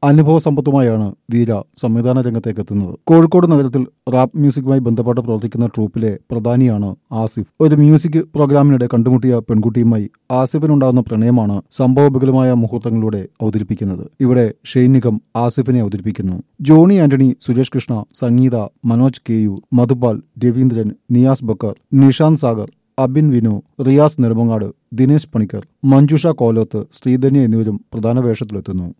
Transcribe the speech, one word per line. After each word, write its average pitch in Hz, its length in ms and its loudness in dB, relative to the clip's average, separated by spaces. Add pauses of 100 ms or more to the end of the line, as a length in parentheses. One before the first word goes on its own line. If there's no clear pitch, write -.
അനുഭവ 151 360 4
സമ്പത്തുമായാണ് 139 680 0 (220)
വീര 117 200 0 (280)
സംവിധാന 123 440 -2
രംഗത്തേക്ക് 113 400 -6
എത്തുന്നത്. 98 320 -6 (120)
കോഴിക്കോട് 165 420 4
നഗരത്തിൽ 139 360 0 (260)
റാപ്പ് 127 280 0
മ്യൂസിക്കുമായി 135 420 0
ബന്ധപ്പെട്ട് 120 420 -2
പ്രവർത്തിക്കുന്ന 113 260 -4 (200)
ട്രൂപ്പിലെ 110 460 -4 (140)
പ്രധാനിയാണ് 117 640 -2 (220)
ആസിഫ്. 110 380 -6 (100)
ഒരു 151 160 4
മ്യൂസിക് 151 540 4
പ്രോഗ്രാമിനിടെ 139 580 2
കണ്ടുമുട്ടിയ 123 520 0
പെൺകുട്ടിയുമായി 113 680 -2 (240)
ആസിഫിനുണ്ടാകുന്ന 131 680 0
പ്രണയമാണ് 110 560 0 (180)
സംഭവബഹുലമായ 131 760 2
മുഹൂർത്തങ്ങളിലൂടെ 113 720 -4 (140)
അവതരിപ്പിക്കുന്നത്. 104 680 -6 (120)
ഇവിടെ 123 280 2 (200)
ഷെയ്ൻ 127 260 2
നിഗം 123 240 2 (200)
ആസിഫിനെ 120 440 -2
അവതരിപ്പിക്കുന്നു. 98 540 -6 (280)
ജോണി 160 360 6
ആന്റണി, 139 300 2 (120)
സുരേഷ് 127 320 -2
കൃഷ്ണ, 127 220 -6 (200)
സംഗീത, 123 420 0 (300)
മനോജ് 120 360 0
കെ 117 140 -6
യു, 107 180 -2 (200)
മധുപാൽ, 120 420 0 (220)
രവീന്ദ്രൻ, 117 520 0 (220)
നിയാസ് 131 340 2
ബക്കർ, 107 280 -6 (200)
നിഷാന്ത് 143 460 4
സാഗർ, 113 280 -4 (300)
അബിൻ 131 320 0
വിനു, 117 240 0 (260)
റിയാസ് 147 400 2
നെടുമങ്ങാട്, 113 460 0 (280)
ദിനേശ് 135 360 0
പണിക്കർ, 104 340 -4 (200)
മഞ്ജുഷ 143 520 4
കോലോത്ത്, 113 460 -2 (120)
ശ്രീധന്യ 131 500 0
എന്നിവരും 110 340 -2 (120)
പ്രധാന 113 300 -2
വേഷത്തിലെത്തുന്നു. 104 680 -6 (120)